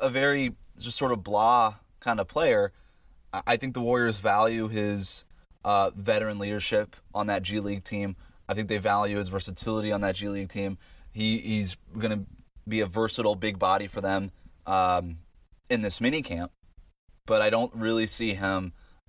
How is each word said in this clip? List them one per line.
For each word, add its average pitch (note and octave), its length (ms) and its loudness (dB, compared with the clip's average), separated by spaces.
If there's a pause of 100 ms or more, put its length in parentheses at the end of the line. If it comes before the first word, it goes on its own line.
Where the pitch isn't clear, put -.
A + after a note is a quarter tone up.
a C3+ 80 2
very C3+ 460 0 (240)
just A#2+ 180 -4
sort C3 160 0
of G#2 100 -2
blah A2 520 4 (260)
kind A#2 180 0
of F#2+ 100 -4
player. A#2 440 2 (600)
I, F#2+ 140 -6
I A#2+ 100 4
think B2 180 -6
the B2 80 -4
Warriors A#2 380 2
value A2 480 2
his, G#2 560 -4 (400)
uh, G2 260 2
veteran G#2+ 480 -2
leadership G#2 580 -2 (180)
on G#2 120 0
that G2 160 0
G G2+ 180 -2
League G2+ 240 -4
team. G2+ 320 -6 (320)
I G2 60 -4
think G#2 140 -2
they G#2+ 100 0
value G2+ 380 2
his G2 120 -2
versatility G#2 600 -4
on G2+ 120 0
that F#2+ 140 0
G G2+ 120 -6
League G2 220 -6
team. G2 280 -6 (320)
He, A2 280 0
he's G#2 380 -2 (220)
gonna G#2+ 260 -2 (440)
be A2 120 0
a G#2 60 2
versatile G#2+ 480 0
big G2 240 -4
body G2 280 2
for G2+ 140 -8
them, G2 300 0 (360)
um, F2+ 520 2 (500)
in A#2+ 120 2
this G#2 200 -2
mini C#3 220 2
camp, E2+ 300 -6 (720)
but A2 160 4
I G#2+ 80 4
don't A#2 240 0
really A2+ 320 0
see A2 280 0
him F#2+ 380 -2 (360)